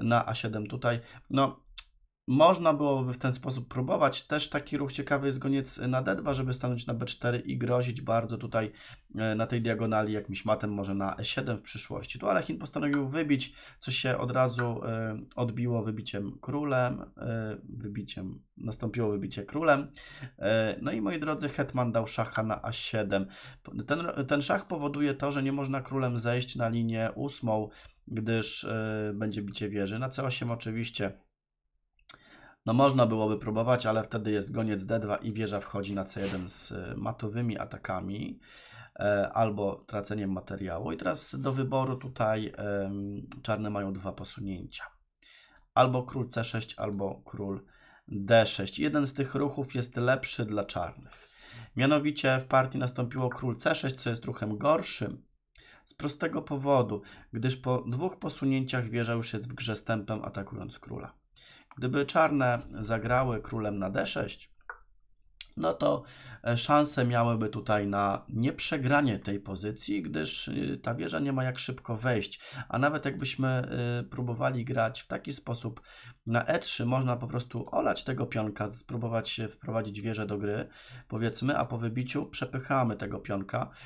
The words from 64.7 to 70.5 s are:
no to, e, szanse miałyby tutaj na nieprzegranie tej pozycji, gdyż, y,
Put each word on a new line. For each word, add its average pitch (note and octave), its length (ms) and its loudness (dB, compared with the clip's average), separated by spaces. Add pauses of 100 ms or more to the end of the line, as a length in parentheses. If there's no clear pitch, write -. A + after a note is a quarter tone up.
no D#3+ 180 0
to, - 280 2 (420)
e, A#2+ 120 2
szanse D3 480 4
miałyby A#2 440 4
tutaj G#2 380 0
na G2+ 420 2
nieprzegranie C3 880 2
tej G2+ 220 -4
pozycji, G2+ 640 -4
gdyż, D#2 460 -2
y, - 340 -2